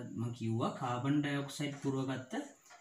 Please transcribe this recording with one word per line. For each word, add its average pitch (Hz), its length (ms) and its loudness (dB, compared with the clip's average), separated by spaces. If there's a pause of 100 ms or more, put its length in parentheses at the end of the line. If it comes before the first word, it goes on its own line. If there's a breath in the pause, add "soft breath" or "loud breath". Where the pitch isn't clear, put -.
(100)
මං 117 220 -2
කිව්වා 117 420 2
කාබන් 135 440 2
ඩයොක්සයිඩ් 143 600 0
පුරවගත්ත 135 540 0 (480 loud breath)